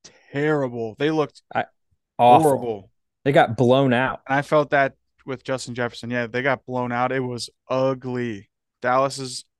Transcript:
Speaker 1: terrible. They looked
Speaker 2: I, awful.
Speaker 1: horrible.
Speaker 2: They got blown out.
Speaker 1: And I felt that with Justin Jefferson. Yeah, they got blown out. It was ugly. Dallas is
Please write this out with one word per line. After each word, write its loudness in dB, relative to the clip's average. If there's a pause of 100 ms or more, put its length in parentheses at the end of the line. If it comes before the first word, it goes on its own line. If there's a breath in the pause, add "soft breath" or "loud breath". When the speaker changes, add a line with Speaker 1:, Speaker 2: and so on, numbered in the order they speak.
(300)
Speaker 1:
terrible. -2
They 0
looked -2 (120)
Speaker 2:
I, -2 (540)
awful. 8
Speaker 1:
horrible. -2 (340)
Speaker 2:
They 2
got 4
blown 4
out. -2
Speaker 1:
And 0
I 0
felt 0
that 0 (280)
with -10
Justin -6
Jefferson. -6
Yeah, -2
they -4
got -2
blown -6
out. -2
It -2
was -8 (180)
ugly. -4 (320)
Dallas 0
is -12 (160)